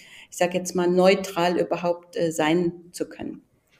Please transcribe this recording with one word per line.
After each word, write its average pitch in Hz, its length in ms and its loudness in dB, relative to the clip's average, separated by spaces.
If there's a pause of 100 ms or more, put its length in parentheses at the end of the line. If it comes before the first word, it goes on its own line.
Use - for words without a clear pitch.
(300)
ich - 80 -18
sag 180 160 0
jetzt 180 200 -4
mal, 180 140 0
neutral 180 680 2
überhaupt, 170 580 -4
äh, 165 160 0
sein 165 400 2 (200)
zu 156 140 -8
können. - 360 -12 (380)